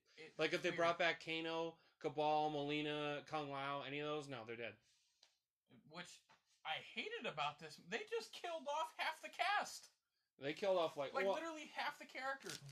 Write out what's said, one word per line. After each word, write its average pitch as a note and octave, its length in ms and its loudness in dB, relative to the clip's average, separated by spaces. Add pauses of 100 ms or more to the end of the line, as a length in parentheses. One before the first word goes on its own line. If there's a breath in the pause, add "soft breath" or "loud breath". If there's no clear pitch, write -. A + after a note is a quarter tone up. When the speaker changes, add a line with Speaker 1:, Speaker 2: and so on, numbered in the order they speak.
(160)
Speaker 1:
it, D#3 220 -14
Speaker 2:
Like, D#3 120 6
if E3 120 2
Speaker 1:
it's - 20 -12
Speaker 2:
they F3 60 6
Speaker 1:
weird. D#3 80 0
Speaker 2:
brought E3+ 220 6
back E3 260 4
Kano, E3 500 0 (260 soft breath)
Kabal, D3+ 520 4
Mileena, D3 720 0
Kung D3+ 260 -2
Lao, C#3 340 -2
any C#3 140 -4
of D3 80 -2
those, D3+ 220 -2
no, A#2+ 160 -6
they're A#2 100 -6
dead. A2+ 200 -6 (1120 soft breath)
Speaker 1:
Which E3 320 -12 (420)
I D3+ 160 -2 (140)
hated G4 320 -6
about D3 340 -2
this. D#3 300 -12
They A3 200 -2
just A4+ 220 -4
killed E4 380 -6
off D#4 280 0
half - 240 -2
the - 80 -10
cast. - 600 0 (520)
Speaker 2:
They C#3+ 120 -2
killed F#3+ 240 4
off, D#3+ 200 2
like, C#3 160 -2
Speaker 1:
Like, C4 120 2
Speaker 2:
well, D4 100 4
Speaker 1:
literally D#4+ 400 -6
half C#4+ 240 -2
the C#4+ 60 -12
characters C4+ 520 -6 (140)